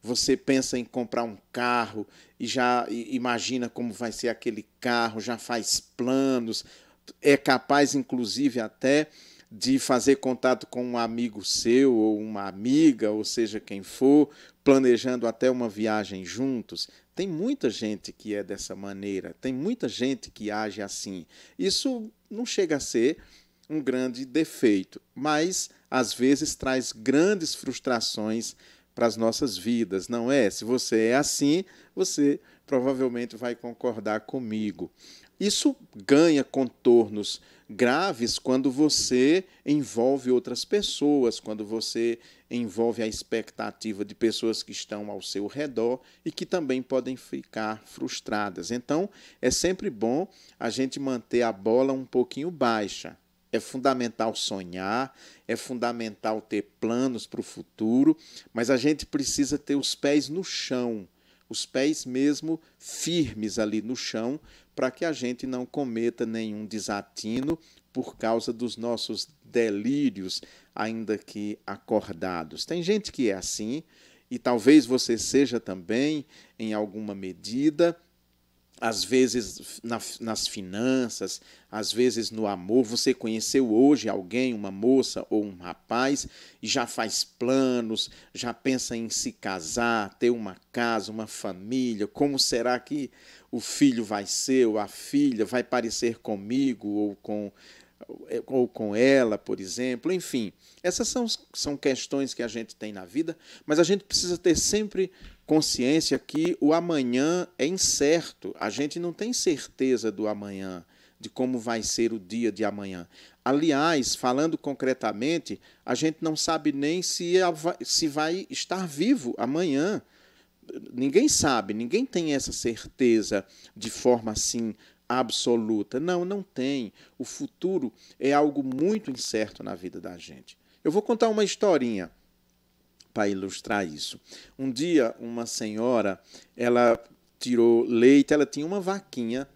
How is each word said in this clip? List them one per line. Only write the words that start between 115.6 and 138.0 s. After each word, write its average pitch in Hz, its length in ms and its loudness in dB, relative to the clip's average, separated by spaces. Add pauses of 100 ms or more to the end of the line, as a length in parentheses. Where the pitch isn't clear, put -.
a 127 100 -2
gente 156 260 0
não 160 140 -2
sabe 156 380 0
nem 147 280 -2
se 175 400 2
a 180 80 4
va-, 165 320 -2
se - 260 0
vai 156 420 -2
estar 185 360 -4
vivo 160 520 0
amanhã. 151 640 0 (920)
Ninguém 139 360 4
sabe, 113 440 2
ninguém 120 320 0
tem 160 300 -2
essa 123 160 -4
certeza 110 920 0 (300)
de 110 140 -8
forma 113 440 0
assim 110 420 -4 (320)
absoluta. 117 920 0
Não, 175 280 -2
não 196 180 -6
tem. 131 480 -4 (260)
O 131 60 -8
futuro 147 720 -4 (260)
é 139 140 2
algo 143 280 4
muito 143 480 -2
incerto 110 540 -6
na 104 120 -8
vida 90 260 -12
da 90 160 -14
gente. - 400 -20 (260)
Eu 156 80 2
vou 196 100 4
contar 226 280 4
uma 214 140 2
historinha 127 680 2 (1080)
pra 104 100 2
ilustrar 98 560 -2
isso. 76 380 -10 (380)
Um 135 120 -2
dia, 135 480 2
uma 117 280 -8
senhora, 110 760 -2 (340)
ela 120 480 4 (360)
tirou 117 440 6
leite, 123 480 6